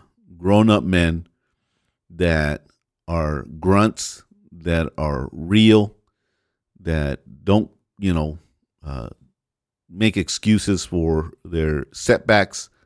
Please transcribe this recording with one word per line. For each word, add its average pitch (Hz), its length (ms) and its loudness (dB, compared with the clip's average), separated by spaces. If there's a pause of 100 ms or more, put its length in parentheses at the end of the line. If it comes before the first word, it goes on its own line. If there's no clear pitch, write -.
(360)
grown-up 104 480 2
men 85 420 0 (840)
that 82 560 -2 (420)
are 76 380 -4 (120)
grunts, 98 640 0 (300)
that 82 460 -4
are 69 340 -4
real, 104 640 4 (800)
that 76 640 -6
don't, 98 260 0 (280)
you 98 140 -2
know, 78 260 -4 (460)
uh, 67 240 -12 (800)
make 101 280 -2
excuses 101 680 0
for 80 480 -2 (120)
their 78 480 -4
setbacks. - 800 0 (160)